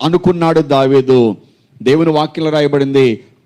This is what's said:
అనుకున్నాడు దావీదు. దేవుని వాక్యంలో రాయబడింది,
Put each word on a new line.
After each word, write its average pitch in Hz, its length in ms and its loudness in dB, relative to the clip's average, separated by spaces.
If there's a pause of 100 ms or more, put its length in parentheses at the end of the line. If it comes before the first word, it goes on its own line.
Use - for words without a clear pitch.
అనుకున్నాడు 170 560 0
దావీదు. 135 760 2 (480)
దేవుని 156 260 0
వాక్యంలో 156 420 -4
రాయబడింది, 139 720 0 (220)